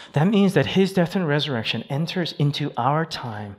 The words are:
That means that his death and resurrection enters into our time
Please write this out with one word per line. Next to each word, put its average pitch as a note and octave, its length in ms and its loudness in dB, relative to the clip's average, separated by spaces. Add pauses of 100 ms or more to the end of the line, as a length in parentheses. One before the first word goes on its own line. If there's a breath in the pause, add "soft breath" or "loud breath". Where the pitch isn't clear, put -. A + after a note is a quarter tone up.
(120 loud breath)
That D#3 160 4
means G3+ 260 4
that C#3+ 120 4
his F#3+ 260 2
death E3+ 240 0
and F#3 100 0
resurrection C#3 640 -2
enters D#3 420 -2
into C#3+ 440 -2
our C#3+ 280 0
time G#2+ 540 -10